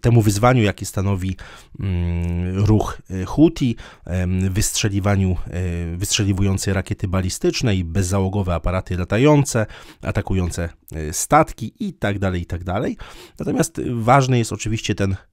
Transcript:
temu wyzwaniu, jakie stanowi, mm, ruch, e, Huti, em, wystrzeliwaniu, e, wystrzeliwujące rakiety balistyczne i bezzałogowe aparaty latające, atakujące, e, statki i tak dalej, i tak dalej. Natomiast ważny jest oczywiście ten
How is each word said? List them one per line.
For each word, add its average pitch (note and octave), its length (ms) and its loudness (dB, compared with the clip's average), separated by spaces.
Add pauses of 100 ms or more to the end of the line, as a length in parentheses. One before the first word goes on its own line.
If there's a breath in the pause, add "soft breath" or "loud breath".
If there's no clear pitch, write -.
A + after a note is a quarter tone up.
temu A#2 200 6
wyzwaniu, A2 420 4
jakie G2+ 220 0
stanowi, F#2+ 500 -2 (440 loud breath)
mm, F2 840 -2
ruch, G#2 440 2
e, F#2 160 -4
Huti, D3 500 2 (300 loud breath)
em, F#2 480 0
wystrzeliwaniu, G2 840 0 (100)
e, E2+ 500 -4
wystrzeliwujące G2 760 0
rakiety F#2+ 340 -4
balistyczne F#2+ 680 0
i F#2 80 0
bezzałogowe F#2 720 0
aparaty F2+ 420 -2
latające, A#2+ 680 2 (360 loud breath)
atakujące, F2+ 680 -2 (220)
e, D#2 220 -6
statki - 680 0
i G3 140 -6
tak G2+ 260 -4
dalej, F#2 220 -2
i D#2+ 40 -6
tak E2+ 180 -8
dalej. G2 340 -4 (420 loud breath)
Natomiast - 420 -2 (100)
ważny B2+ 460 4
jest A2+ 160 0
oczywiście G#2+ 420 -4
ten F#2+ 200 0 (180)